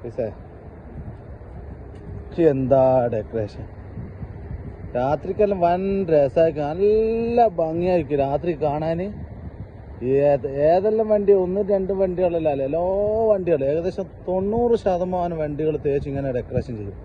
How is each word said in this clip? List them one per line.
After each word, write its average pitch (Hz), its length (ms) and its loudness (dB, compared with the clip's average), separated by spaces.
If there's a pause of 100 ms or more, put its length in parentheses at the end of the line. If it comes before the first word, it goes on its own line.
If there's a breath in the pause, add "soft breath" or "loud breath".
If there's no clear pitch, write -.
പൈസ. 120 160 -8 (2000)
പക്ഷെ 160 280 4
എന്താ 131 300 4 (320)
ഡെക്കറേഷൻ, 104 480 -6 (1300)
രാത്രിക്കെല്ലാം 180 680 0
വൻ 180 140 2 (340)
രസമായിരിക്കും, 147 560 4
നല്ല 220 800 2 (140)
ഭംഗിയായിരിക്കും 160 640 0
രാത്രി 147 260 -2 (140)
കാണാൻ. 156 340 -2 (1160)
ഏത്, 143 260 4 (220)
ഏതെല്ലാം 214 440 4
വണ്ടി, 202 300 6
ഒന്ന് 185 200 0 (100)
രണ്ട് 190 280 2
വണ്ടികളല്ല 175 540 2
അല്ലേ, 135 140 -2
എല്ലാ 156 120 -2 (520)
വണ്ടികളും 170 400 2
ഏകദേശം 175 340 -2 (220)
തൊണ്ണൂറ് 214 560 2
ശതമാനം 180 580 0
വണ്ടികൾ 151 320 -2 (100)
തേച്ച് 143 280 0
ഇങ്ങനെ 139 260 -2
ഡെക്കറേഷൻ 123 420 -4
ചെയ്യും. 98 260 -10